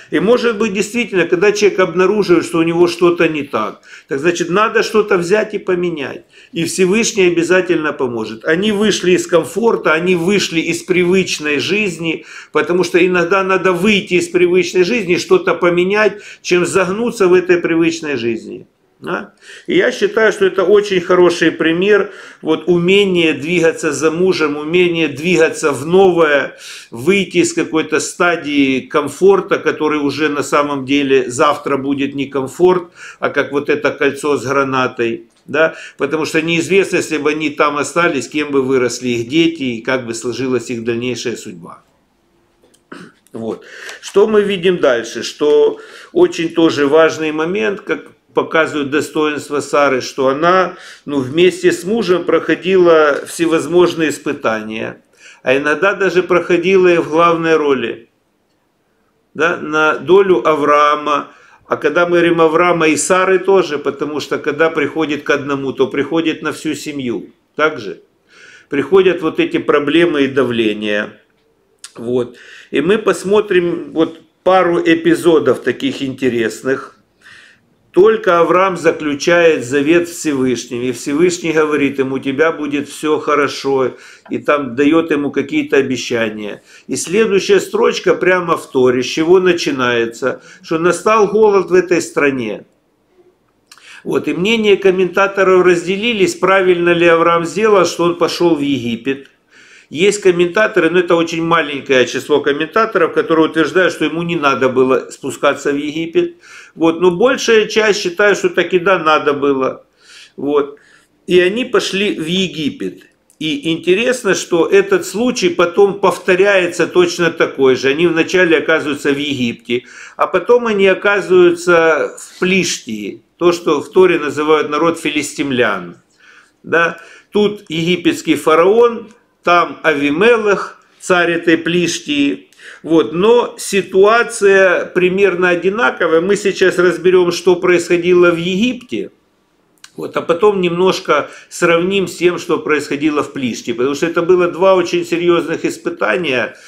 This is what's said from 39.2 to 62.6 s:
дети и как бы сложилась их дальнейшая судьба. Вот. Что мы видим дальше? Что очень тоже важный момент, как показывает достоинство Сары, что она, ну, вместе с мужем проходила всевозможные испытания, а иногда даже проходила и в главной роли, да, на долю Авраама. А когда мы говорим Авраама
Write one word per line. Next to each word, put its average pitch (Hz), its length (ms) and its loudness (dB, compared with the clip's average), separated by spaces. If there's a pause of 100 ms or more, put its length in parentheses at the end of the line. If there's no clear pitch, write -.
дети 160 340 0
и 117 200 -6
как 131 240 -4
бы 113 80 -8
сложилась 123 560 -4
их 117 140 -8
дальнейшая 120 520 -6
судьба. 90 460 -18 (1500)
Вот. 113 280 -10 (380)
Что - 260 2
мы 214 140 2
видим 190 380 0
дальше? 117 440 -2
Что 147 580 0 (320)
очень 170 420 0
тоже 156 320 2
важный 156 460 2
момент, 185 500 -4
как - 300 -8 (220)
показывает 147 560 -2
достоинство 147 680 -4
Сары, 135 420 0
что 135 260 -2
она, 175 480 0 (300)
ну, 143 140 -4
вместе 170 520 2
с - 120 -6
мужем 185 400 -2
проходила 160 1000 2
всевозможные 160 840 0
испытания, 113 920 -6 (400)
а 131 140 0
иногда 151 380 0
даже 180 280 0
проходила 180 640 2
и 170 100 4
в 139 100 -2
главной 165 480 2
роли, 127 540 -2 (1200)
да, 160 240 -2
на 151 400 0
долю 175 500 4
Авраама. 147 840 2 (360)
А - 120 -4
когда 156 260 2
мы 175 140 2
говорим 165 240 2
Авраама 165 460 2